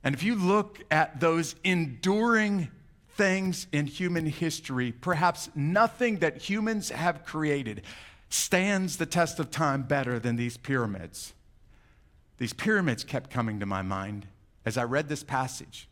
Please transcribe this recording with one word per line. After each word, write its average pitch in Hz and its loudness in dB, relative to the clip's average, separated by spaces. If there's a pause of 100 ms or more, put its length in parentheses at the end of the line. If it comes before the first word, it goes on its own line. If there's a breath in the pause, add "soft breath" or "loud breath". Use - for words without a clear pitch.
And 135 2
if 135 -4
you 220 2
look 202 2
at 151 2
those 165 2
enduring 190 2 (460)
things 190 2
in 147 2
human 175 -2
history, 143 -2
perhaps 180 0
nothing 208 2
that 156 2
humans 214 -2
have 165 -2
created 143 -2 (460 loud breath)
stands 190 2
the 165 0
test 165 0
of 156 -2
time 139 0
better 123 0
than 117 0
these 120 -4
pyramids. 107 -4 (1040 soft breath)
These 120 -4
pyramids 185 0
kept - -6
coming 110 -2
to 101 -2
my 98 -2
mind 98 -4 (380)
as 117 -2
I 123 0
read 139 0
this 143 -6
passage - -6